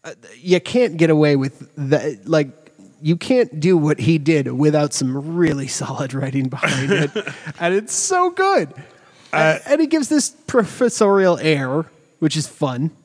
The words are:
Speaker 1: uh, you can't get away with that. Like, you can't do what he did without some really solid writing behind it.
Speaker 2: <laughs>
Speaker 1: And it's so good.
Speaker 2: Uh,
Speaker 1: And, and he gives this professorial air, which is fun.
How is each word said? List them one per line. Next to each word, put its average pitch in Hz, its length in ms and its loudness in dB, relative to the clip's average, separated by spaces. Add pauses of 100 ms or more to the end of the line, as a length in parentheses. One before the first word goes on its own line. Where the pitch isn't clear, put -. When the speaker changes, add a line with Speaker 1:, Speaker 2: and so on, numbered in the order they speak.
Speaker 1:
uh, 165 60 -14 (260)
you 180 240 0
can't 233 380 -2
get 160 100 4
away 151 280 4
with 131 400 -6
that. 135 520 -2
Like, 151 200 2 (520)
you 160 160 0
can't 240 440 0
do 180 180 4
what 151 200 2
he 160 200 2
did 143 340 0
without 147 400 2
some 139 440 -4
really 151 320 0
solid 127 460 -8
writing 135 340 -2
behind 131 440 -4
it. 156 180 0 (320)
Speaker 2:
<laughs> - 180 -16
Speaker 1:
And 175 140 0
it's 220 200 -4
so 359 360 0
good. 359 420 0 (600)
Speaker 2:
Uh, 143 40 -2
Speaker 1:
And, 156 300 2
and 294 140 2
he 320 60 2
gives 302 220 -2
this 302 220 0 (160)
professorial 196 920 2
air, 147 480 0 (320)
which 156 180 0
is 156 100 -2
fun. 139 440 -4 (140)